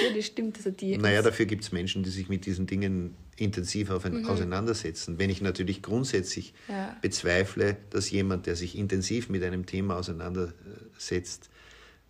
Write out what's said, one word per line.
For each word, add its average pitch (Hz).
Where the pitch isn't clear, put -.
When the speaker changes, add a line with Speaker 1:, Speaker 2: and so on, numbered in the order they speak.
Speaker 1:
ja, 233
das 214
stimmt. 220
Also -
die 190
Speaker 2:
Naja, 104
Speaker 1:
uns 113
Speaker 2:
dafür 113
gibt's 104
Menschen, 92
die 92
sich 92
mit 95
diesen 92
Dingen 95
intensiv 101
auf 92
ein-, 196
Speaker 3:
Mhm. -
Speaker 2:
auseinandersetzen. 92
Wenn 98
ich 95
natürlich 95
grundsätzlich 107
Speaker 1:
Ja. 196
Speaker 2:
bezweifle, 98
dass 98
jemand, 95
der 87
sich 85
intensiv 101
mit 95
einem 90
Thema 95
auseinandersetzt, 90